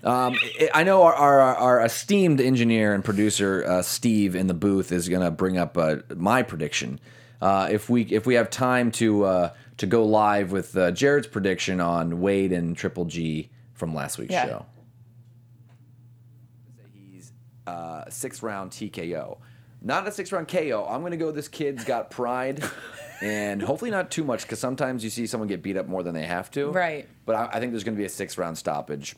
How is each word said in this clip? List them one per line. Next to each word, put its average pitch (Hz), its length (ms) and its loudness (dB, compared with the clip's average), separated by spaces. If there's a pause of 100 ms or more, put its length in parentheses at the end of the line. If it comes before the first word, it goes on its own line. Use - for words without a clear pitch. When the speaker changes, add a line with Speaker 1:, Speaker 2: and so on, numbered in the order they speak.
Speaker 1:
Um, 127 320 2 (240)
I, 156 140 6
I 156 100 6
know 190 180 8
our, 165 120 10
our, 143 260 8 (160)
our 123 280 6
esteemed 170 560 2
engineer 117 540 4
and 95 100 -2
producer, 101 640 2
uh, 90 160 2
Steve 101 540 2
in 95 100 0
the 92 80 2
booth, 95 380 2
is 90 160 -2
gonna 90 240 2
bring 92 260 0
up, 85 180 -2
uh, 78 200 2 (180)
my 107 300 2
prediction. 73 560 -6 (400)
Uh, 95 320 2
if 107 180 -2
we, 120 120 4
if 101 220 0
we 127 100 2
have 117 140 4
time 123 440 0
to, 104 320 2
uh, 90 260 2 (280)
to 107 80 -2
go 113 180 4
live 104 480 4
with, 95 240 -4
uh, 90 160 4
Jared's 139 340 2
prediction 95 540 -2
on 85 400 0
Wade 98 320 2
and 85 240 -2
Triple 90 300 -6
G 80 440 -6 (240)
from 82 220 -8
last 69 220 -8
week's - 140 -10
Speaker 2:
Yeah. 151 140 0
Speaker 1:
show. - 200 -10 (2250)
He's, 95 380 -20 (340)
uh, 85 420 -10
sixth - 360 -12
round 98 280 -6
T 107 160 -10
K 85 280 -6
O. - 220 -10 (440)
Not 160 240 -2
a 208 60 -6
sixth 196 200 -8
round 165 140 -4
K 160 260 -2
O. 104 120 -2
I'm 120 180 -6
gonna 175 140 -6
go 160 160 -4
this 147 160 -8
kid's 139 360 -6
got 110 260 -4
pride, 127 520 -4 (300)
Speaker 2:
<laughs> - 280 -16
Speaker 1:
and 104 400 -4
hopefully 156 300 -2
not 190 220 -2
too 165 100 -4
much, 123 240 -4
'cause 110 140 -8
sometimes 131 420 -4
you 110 80 -6
see 117 160 -6
someone 110 220 -4
get 92 160 -6
beat 95 140 -4
up 92 100 -4
more 90 160 -4
than 85 100 -4
they 78 120 -4
have 87 260 -4
to. 143 180 -4
Speaker 2:
Right. 165 380 -4 (160)
Speaker 1:
But 113 100 0
I, 113 200 -2
I 110 60 -2
think 123 120 -4
there's 110 100 -6
gonna 110 140 -4
be 101 80 -2
a 95 60 -6
six - 280 -8
round 85 180 -4
stoppage. 71 600 -6